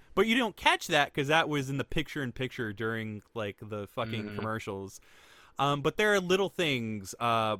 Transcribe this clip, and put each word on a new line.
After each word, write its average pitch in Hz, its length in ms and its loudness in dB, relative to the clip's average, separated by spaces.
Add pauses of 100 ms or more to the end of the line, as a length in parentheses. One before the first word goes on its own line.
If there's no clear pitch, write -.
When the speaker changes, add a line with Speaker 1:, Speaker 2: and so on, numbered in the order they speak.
(140)
Speaker 1:
But 208 120 4
you 226 100 4
don't 247 200 2
catch 349 320 2
that 151 260 4
'cause 139 140 0
that 156 200 4
was 139 220 -2
in 139 80 -4
the - 60 -2
picture-in-picture 127 920 -4
during, 110 480 -4 (120)
like, 104 280 -6
the 104 240 -8
fucking 113 380 -4
Speaker 2:
Mm-hmm. 104 120 -8
Speaker 1:
commercials. 104 640 -6 (580)
Um, 143 220 0
but 156 160 0
there 214 160 4
are 202 80 4
little 185 300 2
things, 113 680 -2
uh, 113 420 2